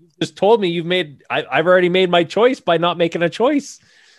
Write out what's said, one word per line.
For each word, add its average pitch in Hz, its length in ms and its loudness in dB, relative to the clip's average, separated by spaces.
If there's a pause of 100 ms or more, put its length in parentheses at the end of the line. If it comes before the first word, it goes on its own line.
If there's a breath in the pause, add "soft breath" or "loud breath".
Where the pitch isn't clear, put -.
you - 80 -20 (120)
just 156 160 -6
told 220 240 2
me 190 80 -2
you've 170 180 -6
made, 170 420 -4
I, 135 220 -4
I've 147 160 0
already 180 220 4
made 185 200 2
my 175 140 2
choice 240 380 0
by 170 180 0
not 170 180 -2
making 170 260 -2
a 175 60 2
choice. 269 520 -4 (380 soft breath)